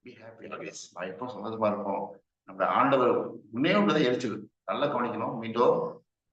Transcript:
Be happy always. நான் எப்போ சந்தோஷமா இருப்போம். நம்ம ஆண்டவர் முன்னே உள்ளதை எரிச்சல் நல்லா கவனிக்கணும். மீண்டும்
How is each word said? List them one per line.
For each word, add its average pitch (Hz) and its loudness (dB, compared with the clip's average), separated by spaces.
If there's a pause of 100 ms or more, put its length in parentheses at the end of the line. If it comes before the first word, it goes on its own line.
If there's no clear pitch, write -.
Be 127 -20
happy 113 -20
always. 92 -12 (200)
நான் 90 -8
எப்போ 127 -10
சந்தோஷமா 107 -2
இருப்போம். 98 -6 (220)
நம்ம 95 -2
ஆண்டவர் 123 4 (220)
முன்னே 151 2
உள்ளதை - 4
எரிச்சல் 123 0 (160)
நல்லா 143 -2
கவனிக்கணும். 117 -4
மீண்டும் 120 2 (300)